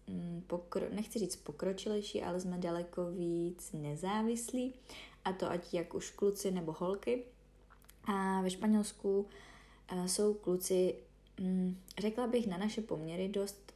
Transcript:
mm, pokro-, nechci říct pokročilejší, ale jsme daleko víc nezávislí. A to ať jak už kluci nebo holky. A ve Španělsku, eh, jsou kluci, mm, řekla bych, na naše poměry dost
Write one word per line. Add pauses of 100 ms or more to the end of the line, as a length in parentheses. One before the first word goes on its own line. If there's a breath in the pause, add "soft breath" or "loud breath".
mm,
pokro-,
nechci
říct
pokročilejší,
ale
jsme
daleko
víc
nezávislí. (500 loud breath)
A
to
ať
jak
už
kluci
nebo
holky. (800)
A
ve
Španělsku, (600 loud breath)
eh,
jsou
kluci, (460)
mm, (180)
řekla
bych,
na
naše
poměry
dost